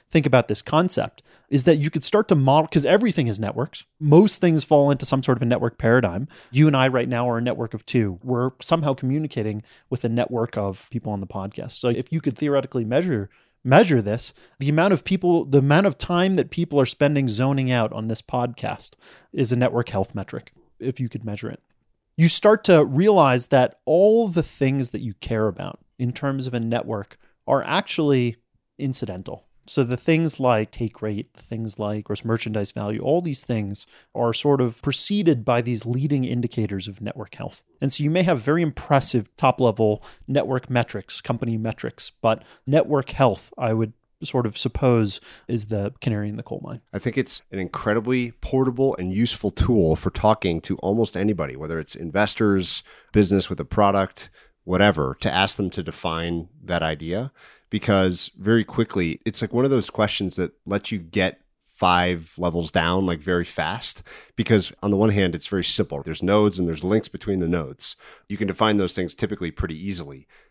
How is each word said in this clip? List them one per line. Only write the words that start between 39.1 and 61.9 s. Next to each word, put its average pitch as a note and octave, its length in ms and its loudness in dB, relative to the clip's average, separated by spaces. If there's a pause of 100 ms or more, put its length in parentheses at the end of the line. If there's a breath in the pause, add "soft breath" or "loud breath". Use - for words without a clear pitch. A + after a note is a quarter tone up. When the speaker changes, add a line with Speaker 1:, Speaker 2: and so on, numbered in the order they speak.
Speaker 1:
top-level A2 680 2 (240 loud breath)
network C3 420 -2
metrics, A#2 520 -4
company A#2 360 -4
metrics, - 540 -8 (100)
but A2+ 220 2 (240 soft breath)
network C#3+ 440 2
health, - 460 0
I A2+ 160 -2
would A2 200 -2 (300)
sort B2+ 220 -2
of G#2+ 120 -6
suppose, A#2 600 0 (280 loud breath)
is A2+ 180 -4
the G#2 360 -4
canary G#2 280 -2
in G#2+ 80 -10
the A2+ 60 -10
coal - 200 -10
mine. - 180 -14 (100)
Speaker 2:
I G2+ 80 -6
think A#2+ 180 -4
it's - 240 -4 (100)
an G2 80 -8
incredibly A2+ 720 -2
portable C3 640 0
and F#2 160 -4
useful G#2+ 380 -2
tool F2+ 440 2
for - 140 -4
talking G2 520 0
to - 160 -6
almost G#2+ 380 -2
anybody, F2+ 400 -2
whether D#2 240 -8
it's - 160 -12
investors, G2 880 0 (300 soft breath)
business G2 360 4
with F2 100 -8
a D2 60 -6
product, G2 640 0 (340 soft breath)
whatever, E2+ 580 2
to F2 100 -2
ask F#2 240 0
them G2 160 -4
to G2 100 -8
define E2 680 -6 (140)
that E2+ 200 -2
idea. D#2+ 480 -4 (400 soft breath)
Because F#2+ 640 0
very A2 280 2
quickly, F#2 600 -2
it's - 160 -6
like A2 120 -6
one B2 120 2
of C3+ 60 2
those A#2+ 180 0
questions G2+ 460 -2
that F2+ 160 -4 (140)
lets G2+ 260 -6
you G#2+ 80 -6
get F2+ 420 -2 (320)
five F2+ 640 0